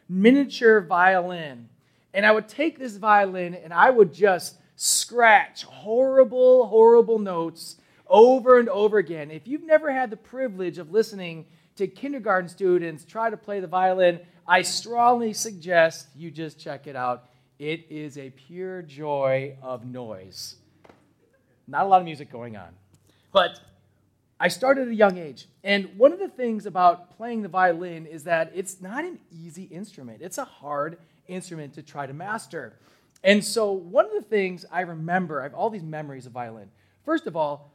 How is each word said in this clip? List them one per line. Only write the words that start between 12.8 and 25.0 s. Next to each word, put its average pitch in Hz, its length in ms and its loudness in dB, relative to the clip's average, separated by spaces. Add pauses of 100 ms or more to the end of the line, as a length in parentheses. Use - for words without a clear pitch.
try 226 240 -6
to 214 80 -10
play 202 220 -10
the 185 60 -10
violin, 185 540 0 (260)
I 180 140 4
strongly 233 720 0
suggest 170 840 0
you 160 160 -16
just 151 300 -14
check 143 260 -14
it 139 100 -14
out. 123 340 -6 (280)
It 160 320 -10
is 151 280 -14
a 135 120 -18
pure 180 520 -14
joy 139 800 -4
of 127 220 -12
noise. 110 720 -16 (1120)
Not 143 160 -2
a 196 40 -2
lot 185 120 6
of 175 40 -6
music 147 240 -14
going 117 280 -14
on. 87 140 -20 (600)
But 180 300 0 (800)
I 175 80 2
started 262 400 0
at - 0 -
a 233 60 -6
young 202 220 4